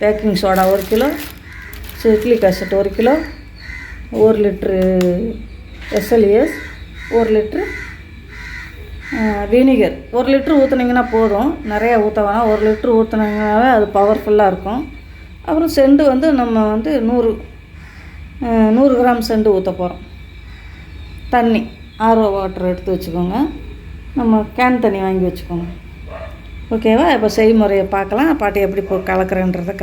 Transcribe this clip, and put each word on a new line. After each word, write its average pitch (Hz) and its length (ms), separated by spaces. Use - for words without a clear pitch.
பேக்கிங் 214 420
சோடா 190 340
ஒரு 196 160
கிலோ, 247 180
சிட்ரிக் 220 460
ஆசிட் 185 320
ஒரு 202 160
கிலோ, 240 160
ஒரு 220 200
லிட்டரு 190 340
எஸ் 202 160
எல் 226 140
இ - 20
எஸ், 311 120
ஒரு 220 180
லிட்டரு, 214 280
அ, 208 340
வினிகர். 240 440
ஒரு 247 160
லிட்டர் 285 260
ஊத்துனீங்கன்னா 254 440
போதும், 226 340
நிறையா 226 240
ஊத்த 214 200
வேணாம். 220 260
ஒரு 214 160
லிட்டர் 220 300
ஊத்துனீங்கனாவே 214 800
அது 208 100
பவர்ஃபுல்லா 208 540
இருக்கும். 202 300
அப்புறம் 320 280
சென்ட் 285 260
வந்து 294 280
நம்ம 226 340
வந்து 240 260
நூறு, 226 300
அ, 247 40
நூறு 262 240
கிராம் 240 280
சென்ட் 214 280
ஊத்த 185 240
போறோம். 180 240
தண்ணி, 233 260
ஆர் 220 300
ஓ - 100
வாட்டர் 185 360
எடுத்து 185 220
வச்சுக்கோங்க. 180 440
நம்ம 220 260
கேன் 247 280
தண்ணி 196 220
வாங்கி 190 220
வச்சுக்கோங்க. 175 380
ஓகேவா? 226 400
இப்ப 214 120
செய்முறையை 214 440
பார்க்கலாம். 220 400
பாட்டி 202 240
எப்படி 190 300
போ-, 190 200
கலக்குறேன்றதை 185 720